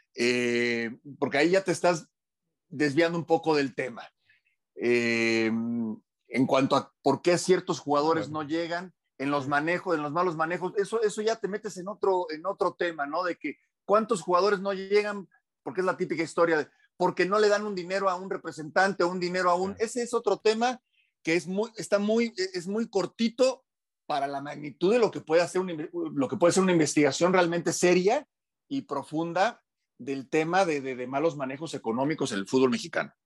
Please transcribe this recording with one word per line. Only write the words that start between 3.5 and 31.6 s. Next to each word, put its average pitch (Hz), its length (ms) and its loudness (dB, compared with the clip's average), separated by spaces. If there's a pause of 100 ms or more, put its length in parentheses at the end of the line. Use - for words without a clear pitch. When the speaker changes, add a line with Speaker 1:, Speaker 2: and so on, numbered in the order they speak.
Speaker 1:
del 139 180 0
tema. 120 300 -8 (720)
Eh, 117 760 2
en 117 1000 -2
cuanto 139 300 2
a - 160 -4 (100)
por - 180 2
qué 175 160 4
ciertos 175 420 0
jugadores 147 500 0
Speaker 2:
Claro. 151 140 -6
Speaker 1:
no 143 60 -8
llegan, 170 460 -6 (240)
en 139 120 -4
los 143 140 0
Speaker 2:
Sí. 139 60 -6
Speaker 1:
manejos, 165 440 0
en 151 80 -2
los 147 100 -6
malos 175 220 0
manejos, 165 440 -4
eso, 220 240 -2
eso 214 200 -2
ya 220 140 0
te 202 100 -6
metes 202 300 -10
en 180 120 -12
otro, 185 420 0
en 156 160 -10
otro 190 280 -2
tema, 165 320 -4
¿no? 160 160 -4
De 175 140 -4
que 143 200 -10 (280)
cuántos 208 380 0
jugadores 185 380 2
no 196 120 -4
llegan, 202 560 -2 (340)
porque 147 200 -6
es - 40 -2
la 175 100 0
típica 165 260 -2
historia 165 340 2
de, 143 100 0 (300)
porque 180 300 0
no 202 120 0
le 214 100 6
dan 208 180 2
un 208 80 -4
dinero 185 340 -2
a 180 80 2
un 190 140 -12
representante 180 760 0
o 175 40 2
un 185 120 -4
dinero 180 300 0
a 175 40 6
un, 190 220 -2
Speaker 2:
Sí. 220 80 -2
Speaker 1:
ese 240 180 -4
es 240 120 -4
otro 214 240 0
tema 233 420 0 (420)
que 165 140 0
es 160 100 -2
muy, 208 300 -4
está 202 240 0
muy, 226 360 0
es 185 300 -6
muy 220 220 -4
cortito 233 760 0 (420)
para 139 200 -2
la 139 140 -6
magnitud 147 520 -4
de 247 60 4
lo 208 120 4
que 147 100 -8
puede 165 220 4
hacer 175 180 -2
un 185 80 -4
inve-, 165 220 -8 (240)
lo 135 140 2
que - 80 -4
puede 170 180 6
ser 190 100 4
una 185 80 4
investigación 156 600 4
realmente 170 400 2
seria 185 540 2 (420)
y 139 140 -4
profunda 165 800 -2 (360)
del 135 300 -8
tema 165 360 2
de, 151 160 0
de, 131 160 -6
de 123 100 -8
malos 143 300 -2
manejos 139 380 -8